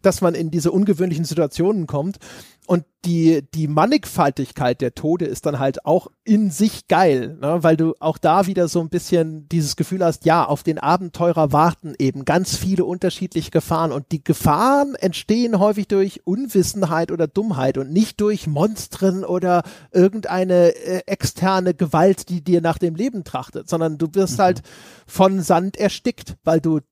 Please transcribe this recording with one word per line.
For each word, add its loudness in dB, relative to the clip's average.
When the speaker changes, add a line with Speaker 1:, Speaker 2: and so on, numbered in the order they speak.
Speaker 1:
dass 2
man 2
in -4
diese 0
ungewöhnlichen 0
Situationen -2
kommt. -6
Und 0
die, 2
die -2
Mannigfaltigkeit 0
der -4
Tode -2
ist -6
dann -2
halt -2
auch 0
in 2
sich -2
geil, 2
ne? 0
Weil 4
du 0
auch -2
da 4
wieder 0
so 0
ein -6
bisschen -2
dieses 0
Gefühl -2
hast, 0
ja, 4
auf -2
den -2
Abenteurer 0
warten 0
eben -2
ganz 0
viele -2
unterschiedliche -4
Gefahren. 0
Und -6
die -4
Gefahren 2
entstehen 0
häufig 2
durch -2
Unwissenheit 0
oder 0
Dummheit -2
und -6
nicht 0
durch 0
Monstren -2
oder 0
irgendeine, 4
äh, -6
externe -2
Gewalt, 2
die -6
dir 2
nach -2
dem -2
Leben -6
trachtet, -10
sondern -4
du -2
wirst -2
Speaker 2:
Mhm. 2
Speaker 1:
halt 2
von 2
Sand 0
erstickt, -4
weil 2
du 0